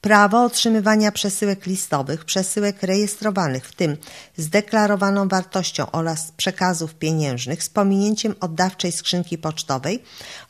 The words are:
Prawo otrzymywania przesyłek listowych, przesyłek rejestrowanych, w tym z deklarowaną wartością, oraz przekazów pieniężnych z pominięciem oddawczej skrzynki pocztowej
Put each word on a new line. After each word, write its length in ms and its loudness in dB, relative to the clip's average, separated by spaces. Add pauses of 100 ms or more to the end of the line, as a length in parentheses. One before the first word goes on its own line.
Prawo 420 6
otrzymywania 680 2
przesyłek 540 -2
listowych, 600 -4
przesyłek 580 -2
rejestrowanych, 840 -2
w 80 -20
tym 220 0 (400)
z 120 -6
deklarowaną 800 2
wartością, 640 -2
oraz 460 -4
przekazów 560 -2
pieniężnych 720 -2
z 60 -8
pominięciem 720 2
oddawczej 520 -2
skrzynki 460 -4
pocztowej 680 -4 (460)